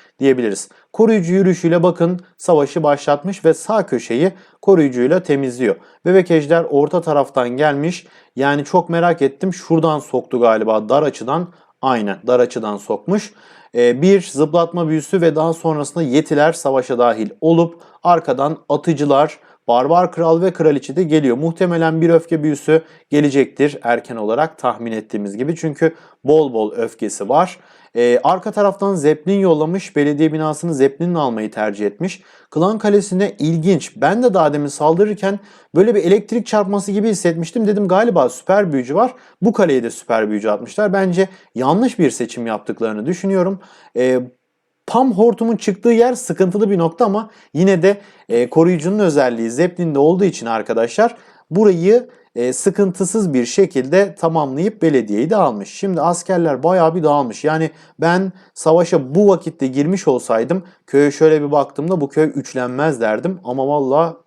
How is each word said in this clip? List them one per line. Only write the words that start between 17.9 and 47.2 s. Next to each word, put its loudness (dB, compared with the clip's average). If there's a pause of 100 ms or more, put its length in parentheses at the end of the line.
arkadan 0 (100)
atıcılar, 0 (300)
barbar 2
kral 0
ve 0
kraliçe 0
de 0
geliyor. 2
Muhtemelen -2
bir 2
öfke 2
büyüsü 0 (280)
gelecektir 0
erken -2
olarak -2
tahmin -4
ettiğimiz -8
gibi. -4
Çünkü -2 (300)
bol 2
bol -2
öfkesi -8
var. 0 (380)
Ee, 2
arka 0
taraftan 0
zeplin 0
yollamış. 0
Belediye 0
binasını -4
zeplinle 0
almayı -4
tercih -4
etmiş. -6 (280)
Klan 0
kalesine 0
ilginç. 0
Ben 0
de 2
daha 2
demin -4
saldırırken 0 (340)
böyle 4
bir 0
elektrik 0
çarpması -2
gibi 0
hissetmiştim. -2
Dedim 0
galiba 2
süper -2
büyücü -4
var. 0 (280)
Bu 2
kaleye 2
de -6
süper -2
büyücü -4
atmışlar. -2
Bence 0 (260)
yanlış 0
bir 2
seçim -8
yaptıklarını -6
düşünüyorum. -2 (360)
Ee, 0 (680)
tam 0
hortumun 0
çıktığı -2
yer 4
sıkıntılı -2
bir 0
nokta 0
ama -4 (240)